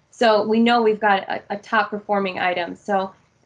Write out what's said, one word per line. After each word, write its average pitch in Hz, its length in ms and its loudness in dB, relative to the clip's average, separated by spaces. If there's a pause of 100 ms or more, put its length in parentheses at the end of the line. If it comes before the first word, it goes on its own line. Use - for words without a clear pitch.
(100)
So 214 320 2
we 220 160 0
know 240 220 4
we've 220 180 2
got 202 300 0
a, - 220 -6
a 208 80 -6
top 208 320 -2
performing 202 480 -4
item. 180 360 -4
So 196 380 -4 (340)